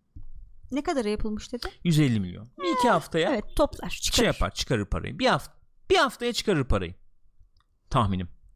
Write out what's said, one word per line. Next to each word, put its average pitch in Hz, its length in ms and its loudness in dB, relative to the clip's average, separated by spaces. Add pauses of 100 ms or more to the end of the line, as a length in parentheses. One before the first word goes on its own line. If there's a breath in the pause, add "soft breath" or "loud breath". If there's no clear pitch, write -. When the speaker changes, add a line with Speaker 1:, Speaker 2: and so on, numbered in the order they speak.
(720)
Speaker 1:
Ne 285 120 -2
kadara 262 260 0
yapılmış 214 440 -4
dedi? 240 140 -8 (160)
Speaker 2:
Yüz 160 160 4
elli 123 200 4
milyon. 90 300 -6 (140)
Bir 415 160 0
iki - 100 4
Speaker 1:
Ha, 208 60 6
Speaker 2:
haftaya 165 360 0
Speaker 1:
evet, 311 120 -2 (120)
toplar, - 340 0
çıkarır. - 280 -2
Speaker 2:
şey 233 80 4
yapar, 98 280 0
çıkarır 107 320 -2
parayı. 92 340 -6
Bir 254 80 0
haft-, 180 240 0 (380)
bir 370 80 6
haftaya 240 360 0
çıkarır 160 300 2
parayı. 92 320 0 (960)
Tahminim. 98 380 2 (280)